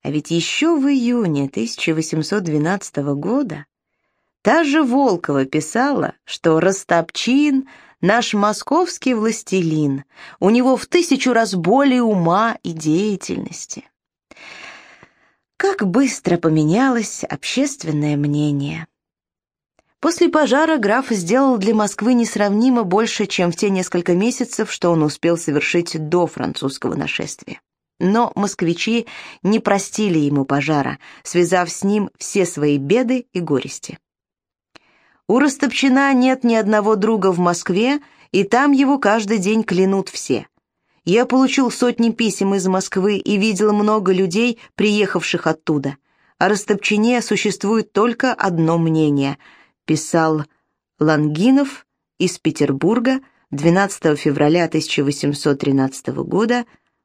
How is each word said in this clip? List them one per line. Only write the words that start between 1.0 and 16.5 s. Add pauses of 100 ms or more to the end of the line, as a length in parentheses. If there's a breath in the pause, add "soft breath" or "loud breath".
тысяча
восемьсот
двенадцатого
года (720)
та
же
Волкова
писала, (100)
что
Растопчин — (320 loud breath)
наш
московский
властелин, (360 loud breath)
у
него
в
тысячу
раз
более
ума
и
деятельности. (1700 loud breath)
Как
быстро
поменялось